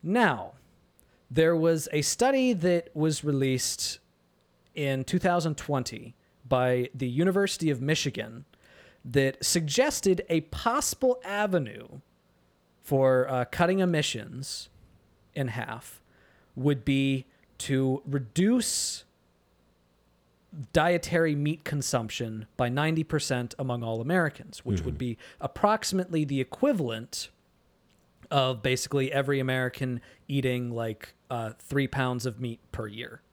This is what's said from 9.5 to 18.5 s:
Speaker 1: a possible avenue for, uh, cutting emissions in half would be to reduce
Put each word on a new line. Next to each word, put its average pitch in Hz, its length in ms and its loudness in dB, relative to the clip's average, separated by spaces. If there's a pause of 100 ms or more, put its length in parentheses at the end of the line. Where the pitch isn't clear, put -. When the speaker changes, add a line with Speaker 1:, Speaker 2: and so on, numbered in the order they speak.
Speaker 1:
a 165 120 2
possible 254 840 0
avenue 185 640 -2 (920)
for, 131 480 4
uh, 127 160 0
cutting 180 340 2
emissions 147 880 -2 (640)
in 135 160 -2
half 113 520 -10 (540)
would 135 300 0
be 135 400 2 (320)
to 135 480 2
reduce 160 1000 0 (1700)